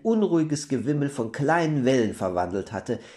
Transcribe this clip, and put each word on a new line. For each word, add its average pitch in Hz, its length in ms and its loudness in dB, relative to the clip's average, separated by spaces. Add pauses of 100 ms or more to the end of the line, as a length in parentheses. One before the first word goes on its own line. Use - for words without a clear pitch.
unruhiges 170 640 2
Gewimmel 139 420 0
von 113 220 -4
kleinen 156 520 0
Wellen 120 300 4
verwandelt 90 580 -2
hatte, 107 280 -4 (180)